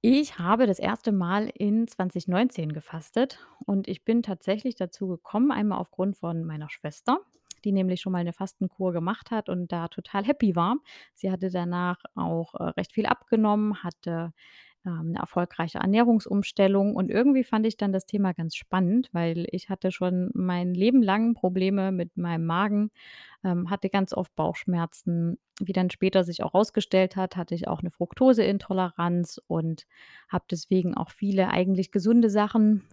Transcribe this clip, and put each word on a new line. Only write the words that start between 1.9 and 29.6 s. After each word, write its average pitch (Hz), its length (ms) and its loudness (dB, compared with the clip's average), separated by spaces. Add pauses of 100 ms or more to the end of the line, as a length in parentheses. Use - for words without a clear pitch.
neunzehn 180 460 0
gefastet 165 640 -4 (260)
und 196 220 -2
ich - 160 -8
bin 233 200 2
tatsächlich 208 520 -4
dazu 190 320 -6
gekommen, 214 440 0
einmal 208 280 0
aufgrund 190 380 -4
von 165 260 -4
meiner 151 280 -8
Schwester, 240 480 -4 (440)
die 208 80 0
nämlich 185 300 0
schon 190 100 -4
mal 180 80 -2
eine 170 140 -4
Fastenkur 185 600 -6
gemacht 170 360 -6
hat 220 180 -4
und 180 240 -6
da 170 180 -4
total - 360 -6
happy 226 300 2
war. 180 220 2 (360)
Sie 190 180 -4
hatte 185 200 -4
danach 175 460 -2 (180)
auch, 165 400 -4
äh, - 160 -6
recht - 220 -6
viel 214 120 -2
abgenommen, 214 800 0
hatte, 170 500 -8 (520)
ähm, 165 260 -6
'ne - 80 -6
erfolgreiche - 580 -4
Ernährungsumstellung 202 1160 2
und 185 160 -2
irgendwie 262 320 4
fand 220 240 0
ich 220 100 -2
dann 196 160 0
das 190 140 -2
Thema 196 260 0
ganz 165 220 -6
spannend, 190 580 0
weil 170 380 -2
ich - 180 -8
hatte 190 220 -2
schon 180 420 -2
mein 180 400 -2
Leben 233 300 4
lang 220 320 2
Probleme 190 560 0
mit 175 260 -4
meinem 170 300 -2
Magen, 208 420 0 (540)
ähm, 175 260 -2
hatte 196 200 -2
ganz 196 240 0
oft - 220 -6
Bauchschmerzen. 170 1000 -2 (220)
Wie 185 140 -6
dann 185 180 2
später 190 320 2
sich 170 200 -4
auch - 100 -6
rausgestellt 190 600 2
hat, 185 200 -4
hatte 175 200 -6
ich 165 120 -6
auch - 160 -4
'ne 175 80 -6
Fructoseintoleranz 185 1600 2
und 160 380 -4 (440)